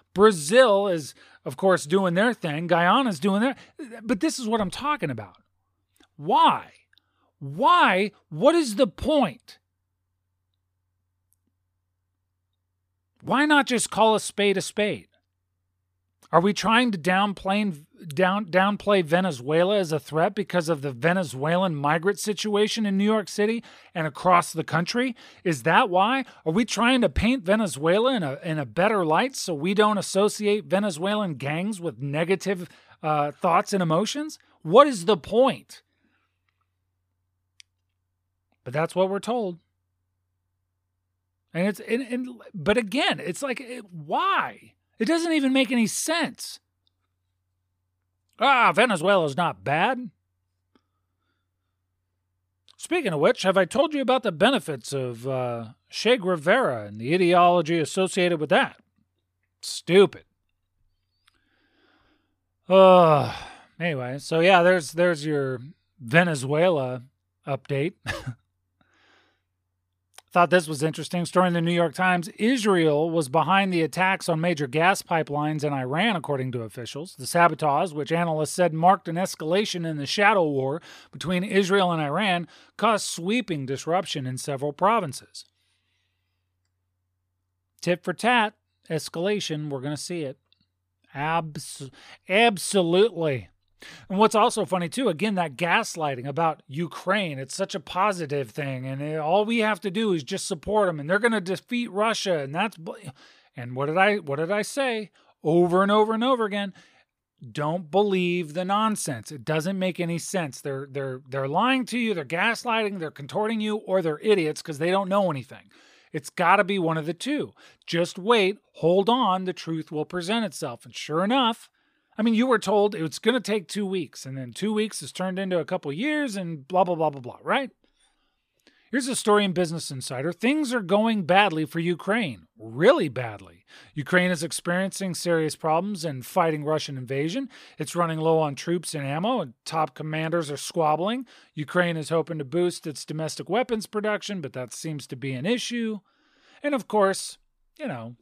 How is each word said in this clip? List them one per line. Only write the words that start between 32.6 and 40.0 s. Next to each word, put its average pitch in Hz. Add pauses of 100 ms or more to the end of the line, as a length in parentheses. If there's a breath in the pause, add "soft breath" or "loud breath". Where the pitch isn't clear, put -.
uh, 147
thoughts 180
and 196
emotions? 214 (240 soft breath)
What 220
is 208
the 202
point? 214 (2750)
But 123
that's 156
what 185
we're 196
told. 208 (1900)